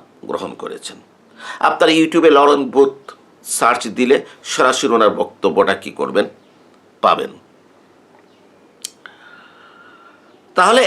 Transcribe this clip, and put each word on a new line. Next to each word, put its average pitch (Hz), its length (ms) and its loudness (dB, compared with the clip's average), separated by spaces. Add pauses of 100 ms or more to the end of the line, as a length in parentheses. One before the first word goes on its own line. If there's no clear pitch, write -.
(300)
গ্রহণ 87 220 -8 (100)
করেছেন। - 360 -16 (720)
আপনারা 160 320 2
YouTube-এ 160 380 4
লরেন 143 260 4 (100)
বুথ 135 220 2 (500)
সার্চ 120 360 -2 (180)
দিলে 127 180 2 (260)
সরাসরি 131 540 -2
ওনার 107 220 2
বক্তব্যটা 92 640 -2
কি 71 160 -16
করবেন? 69 260 -2 (800)
পাবেন। - 280 0 (3250)
তাহলে 214 320 2